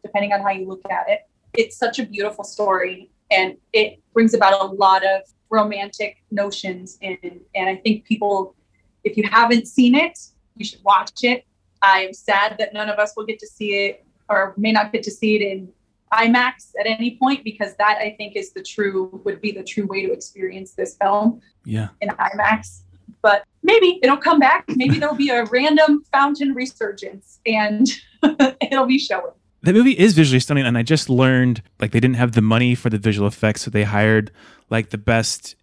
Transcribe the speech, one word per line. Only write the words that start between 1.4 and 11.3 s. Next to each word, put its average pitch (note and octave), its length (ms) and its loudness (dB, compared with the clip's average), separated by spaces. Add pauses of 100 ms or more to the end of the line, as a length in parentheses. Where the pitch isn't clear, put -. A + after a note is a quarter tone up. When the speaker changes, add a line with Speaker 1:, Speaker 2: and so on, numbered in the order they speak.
Speaker 1:
it's A3+ 200 -4
such A#3 220 -6
a A3+ 80 -6
beautiful G3+ 380 -8
story. F#3 680 -4 (200)
And G3 260 0 (160)
it G#3+ 280 -2 (140)
brings A3+ 200 4
about G3 260 4
a F#3+ 60 0
lot F#3+ 380 2
of F#3+ 180 0 (280)
romantic G#3 640 -4 (140)
notions. G3 720 -8
And, F#3 160 -10 (360)
and F#3+ 140 -4
I F#3+ 80 -4
think G#3+ 280 -2
people, G3+ 500 -4 (500)
if - 120 -4
you G#3 140 0
haven't A#3 380 2
seen B3 260 4
it, E4 240 0 (380)
you G#3+ 80 -12
should - 180 -14
watch G3 300 0 (100)
it. B3 220 -2 (380)